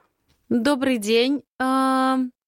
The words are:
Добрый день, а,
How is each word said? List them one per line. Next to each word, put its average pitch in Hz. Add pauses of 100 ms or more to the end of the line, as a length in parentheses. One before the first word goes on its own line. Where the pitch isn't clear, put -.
(480)
Добрый 254
день, 233 (160)
а, 262 (300)